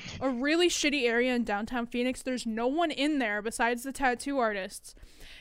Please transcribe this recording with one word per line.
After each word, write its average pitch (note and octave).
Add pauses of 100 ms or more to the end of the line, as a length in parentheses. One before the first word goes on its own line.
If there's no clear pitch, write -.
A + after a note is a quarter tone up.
(200)
a C4
really D4
shitty D4
area A#3+
in A#3+
downtown A3+
Phoenix. B3
There's B3+
no A3+
one D#4
in D4
there G#3
besides A#3
the C4+
tattoo C#4
artists. G#3 (480)